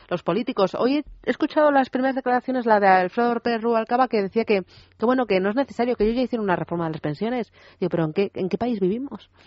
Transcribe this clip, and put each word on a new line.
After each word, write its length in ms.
los 140
políticos. 560
Hoy 200
he 320
escuchado 420
las 180
primeras 240
declaraciones, 520
la 120
de 80
Alfredo 540
Pérez 220
Rubalcaba, 440
que 160
decía 220
que, 180
que, 100
bueno, 200
que 140
no 100
es 60
necesario, 400
que 80
ellos 100
ya 80
hicieron 220
una 100
reforma 300
de 80
las 80
pensiones. 520
Digo, 100
¿pero 140
en 80
qué, 220
en 140
qué 100
país 200
vivimos? 500